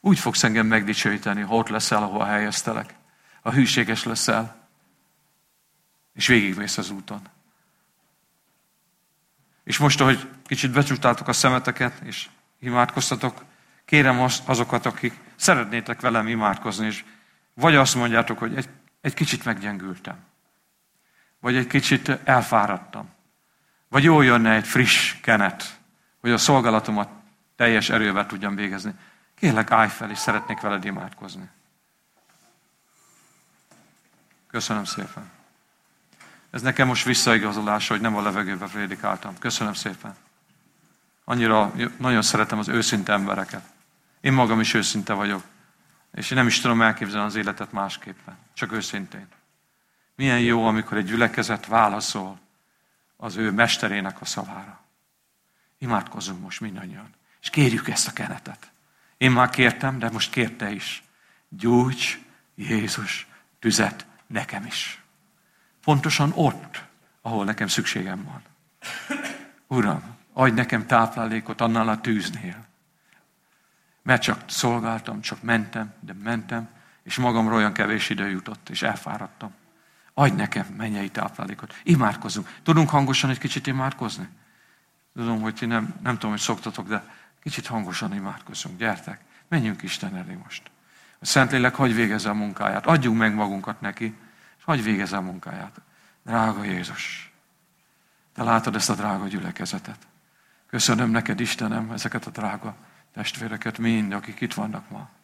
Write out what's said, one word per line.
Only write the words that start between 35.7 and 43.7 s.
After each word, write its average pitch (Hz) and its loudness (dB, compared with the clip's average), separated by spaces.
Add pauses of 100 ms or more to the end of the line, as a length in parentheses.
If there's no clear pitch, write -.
Ez 110 -6
nekem 131 4
most 123 0
visszaigazolás, 107 2
hogy 104 0
nem 110 0
a 104 0
levegőbe 98 -2
prédikáltam. 101 -6
Köszönöm 110 -4
szépen. 98 -10 (1080)
Annyira 113 4
jó, 120 -2 (100)
nagyon 123 2
szeretem 107 2
az 107 -4
őszinte 107 0
embereket. 98 -2 (580)